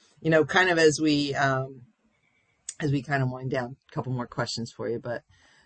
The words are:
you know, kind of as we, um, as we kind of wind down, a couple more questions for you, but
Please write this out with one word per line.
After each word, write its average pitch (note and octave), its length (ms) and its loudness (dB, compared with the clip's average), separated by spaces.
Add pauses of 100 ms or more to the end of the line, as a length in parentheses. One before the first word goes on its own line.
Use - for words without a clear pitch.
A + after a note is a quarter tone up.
(200)
you D#3+ 100 -2
know, D#3 140 6
kind F#3 260 2
of E3 80 4
as D#3 220 6
we, C#3+ 360 2
um, C3+ 460 -2 (1000)
as D3+ 100 0
we C#3 120 0
kind C#3 200 -2
of B2+ 80 0
wind C3 220 -8
down, B2+ 240 -4 (120)
a - 60 -20
couple B2+ 180 -4
more A#2+ 140 -4
questions A#2 460 -6
for A2+ 160 -8
you, A#2+ 100 -4
but A#2+ 240 -8 (440)